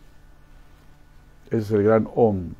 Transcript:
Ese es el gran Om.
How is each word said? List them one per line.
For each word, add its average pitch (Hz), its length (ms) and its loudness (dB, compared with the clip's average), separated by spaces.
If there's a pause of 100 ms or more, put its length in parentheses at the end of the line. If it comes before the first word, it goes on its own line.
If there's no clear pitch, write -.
(1500)
Ese 117 80 -4
es 107 140 -6
el 101 120 2
gran 110 320 2
Om. 98 340 0 (100)